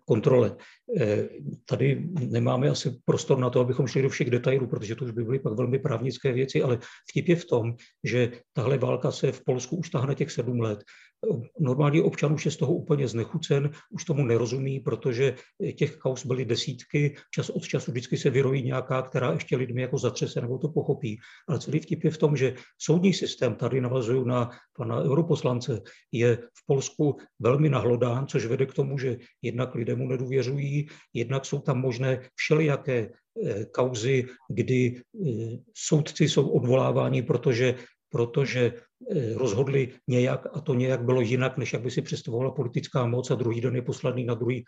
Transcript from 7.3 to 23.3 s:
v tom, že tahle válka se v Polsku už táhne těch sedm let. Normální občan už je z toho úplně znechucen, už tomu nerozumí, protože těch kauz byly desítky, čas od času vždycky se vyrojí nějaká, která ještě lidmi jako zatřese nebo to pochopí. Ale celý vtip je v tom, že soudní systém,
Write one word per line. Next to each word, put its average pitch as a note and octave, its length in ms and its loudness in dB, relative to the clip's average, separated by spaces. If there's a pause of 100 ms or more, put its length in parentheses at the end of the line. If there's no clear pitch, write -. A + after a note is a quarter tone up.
v E3+ 80 -2
tom, A#2 300 0 (300)
že A#2+ 280 2 (200)
tahle C3 260 0
válka B2+ 320 0
se - 220 0
v - 120 -14
Polsku C3 320 -2
už E3+ 140 -6
táhne C3 240 0
těch D#3 160 -2
sedm A#2+ 300 -2
let. G#2+ 180 0 (840)
Normální C#3+ 420 4
občan D#3 300 2
už D3 120 -2
je E3 60 0
z - 60 -4
toho C#3+ 180 0
úplně C#3+ 340 0
znechucen, C#3 600 -2 (200)
už - 140 -10
tomu C#3+ 200 0
nerozumí, B2 560 0
protože B2 540 0 (420)
těch - 200 -2
kauz C3 300 -4
byly B2+ 180 0
desítky, C3 720 -2 (140)
čas - 200 -4
od E3+ 120 -4
času - 280 -4
vždycky B2 260 -4
se D3+ 140 0
vyrojí C3 320 2
nějaká, C3 400 -2
která B2+ 300 0
ještě D#3+ 240 -2
lidmi B2 260 -2
jako B2 160 -2
zatřese B2 420 -2
nebo B2 180 -4
to D#3 100 -2
pochopí. C3 500 -2 (300)
Ale C3 120 0
celý D3+ 200 -2
vtip - 240 -4
je D#3 60 4
v D#3 80 -2
tom, D3+ 180 4
že B2+ 180 2 (240)
soudní F3+ 360 4
systém, - 400 -2